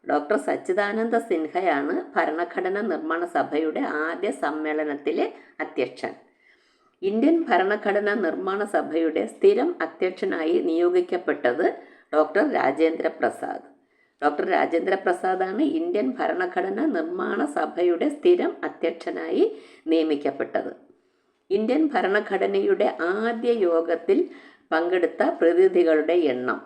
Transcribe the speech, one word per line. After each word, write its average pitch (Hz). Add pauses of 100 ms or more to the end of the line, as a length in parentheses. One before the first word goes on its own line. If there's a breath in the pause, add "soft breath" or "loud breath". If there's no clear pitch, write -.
(100)
ഡോക്ടർ 294
സച്ചിദാനന്ദ 220 (100)
സിൻഹയാണ് 160 (200)
ഭരണഘടനാ 175
നിർമ്മാണ 160 (100)
സഭയുടെ 147 (240)
ആദ്യ 170 (140)
സമ്മേളനത്തിലെ 151 (380 loud breath)
അധ്യക്ഷൻ. - (960 soft breath)
ഇന്ത്യൻ 277 (140)
ഭരണഘടനാ 202 (120)
നിർമ്മാണ 190 (140)
സഭയുടെ 160
സ്ഥിരം 240 (100)
അധ്യക്ഷനായി 180 (140)
നിയോഗിക്കപ്പെട്ടത് 175 (460 loud breath)
ഡോക്ടർ 156 (140)
രാജേന്ദ്ര 156 (120)
പ്രസാദ്. - (580)
ഡോക്ടർ 147 (120)
രാജേന്ദ്ര 170 (100)
പ്രസാദാണ് 185 (160)
ഇന്ത്യൻ 180 (120)
ഭരണഘടനാ 185 (120)
നിർമ്മാണ 190 (180)
സഭയുടെ 170
സ്ഥിരം 180 (140)
അധ്യക്ഷനായി 170 (460 loud breath)
നിയമിക്കപ്പെട്ടത്. 151 (840)
ഇന്ത്യൻ 247 (120)
ഭരണഘടനയുടെ 196 (300)
ആദ്യ 233 (140)
യോഗത്തിൽ 170 (520 loud breath)
പങ്കെടുത്ത 175 (180)
പ്രതിനിധികളുടെ 170 (160)
എണ്ണം. 123